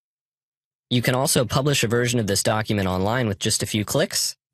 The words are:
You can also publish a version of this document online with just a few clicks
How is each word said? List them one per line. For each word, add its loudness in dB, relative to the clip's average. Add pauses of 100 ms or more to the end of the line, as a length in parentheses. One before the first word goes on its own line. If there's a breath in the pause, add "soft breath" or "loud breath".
(920)
You 2
can 2
also 2
publish 0
a 0
version 0
of -2
this 0
document 0
online 0
with -2
just -2
a -4
few -2
clicks -2 (160)